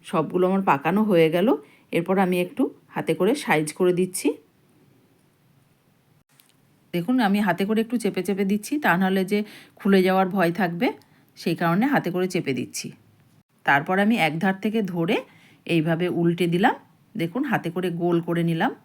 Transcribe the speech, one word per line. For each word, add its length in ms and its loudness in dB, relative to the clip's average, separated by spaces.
সবগুলো 380 0
আমার 200 0
পাকানো 400 0
হয়ে 260 6
গেল। 120 2
এরপর 180 0
আমি 200 0
একটু 180 -4
হাতে 240 -4
করে 120 2
সাইজ 240 0
করে 200 4
দিচ্ছি। 280 -2
দেখুন, 220 0
আমি 200 2
হাতে 180 0
করে 200 0
একটু 180 -6
চেপে 240 -2
চেপে 240 0
দিচ্ছি, 220 -4
তা 140 4
নাহলে 340 2
যে 80 0
খুলে 280 4
যাওয়ার 280 2
ভয় 240 2
থাকবে, 280 0
সেই 240 -2
কারণে 320 2
হাতে 220 0
করে 180 0
চেপে 260 -2
দিচ্ছি। 280 -10
তারপর 300 2
আমি 100 4
এক 120 -2
ধার 240 0
থেকে 160 -2
ধরে 220 0
এইভাবে 400 0
উল্টে 280 2
দিলাম। 280 2
দেখুন, 260 -4
হাতে 240 -4
করে 140 -4
গোল 160 2
করে 160 -2
নিলাম। 280 0